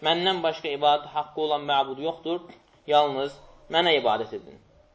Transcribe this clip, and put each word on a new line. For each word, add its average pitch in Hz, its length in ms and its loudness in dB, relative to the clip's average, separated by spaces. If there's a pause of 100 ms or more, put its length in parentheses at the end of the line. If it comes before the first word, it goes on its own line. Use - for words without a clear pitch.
"Məndən 175 400 0
başqa 160 280 -4
ibadət 147 440 0
haqqı 151 280 -6
olan 147 280 -2
məbud 135 380 0
yoxdur, 165 320 -6 (480)
yalnız 143 480 2 (340)
mənə 170 300 4
ibadət 113 340 0
edin." - 240 -14 (380)